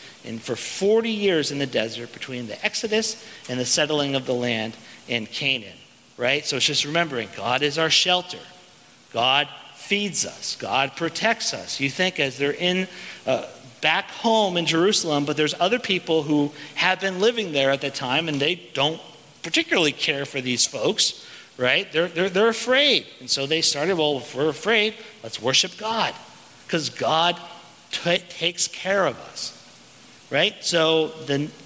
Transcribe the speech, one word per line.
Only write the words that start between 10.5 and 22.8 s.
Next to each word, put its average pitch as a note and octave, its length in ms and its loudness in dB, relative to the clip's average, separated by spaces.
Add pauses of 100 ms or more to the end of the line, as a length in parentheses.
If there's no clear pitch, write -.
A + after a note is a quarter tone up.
God C3 400 -2
protects G3+ 560 0
us. F#2+ 260 -8
You C3+ 100 0
think F#3 300 0
as C3+ 180 -2
they're C#3+ 140 0
in, F3+ 380 0 (360)
uh, A#2 200 0 (340)
back E3 320 2
home G#3+ 460 2
in E3+ 80 2
Jerusalem, E3 580 4
but C#3+ 140 -2
there's D3+ 240 2
other G#3 180 2
people E3+ 440 0
who D3 280 2 (240)
have F#3 240 2
been F#3+ 220 -2
living A3 320 2
there C3+ 180 4
at C#3 80 2
the C#3 100 -4
time, C3+ 380 -2
and D3 120 0
they D#3 160 0 (180)
don't D3+ 260 0 (440)
particularly F#3 500 2
care C#3+ 320 -2
for C#3 160 -6
these B2 240 2
folks, - 600 0 (320)
right? C3+ 360 2
They're, E3 160 2
they're, F3 200 0
they're G3 200 4
afraid. A#3+ 580 2 (140)